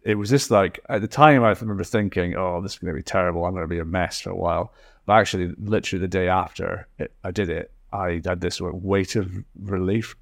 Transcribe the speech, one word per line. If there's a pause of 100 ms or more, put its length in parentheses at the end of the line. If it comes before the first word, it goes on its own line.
it
was
just
like, (100)
at
the
time,
I
remember
thinking,
"Oh,
this
is
gonna
be
terrible.
I'm
gonna
be
a
mess
for
a
while." (320)
But
actually,
literally
the
day
after (100)
it, (100)
I
did
it, (220)
I
had
this
sort
of
weight
of (280)
relief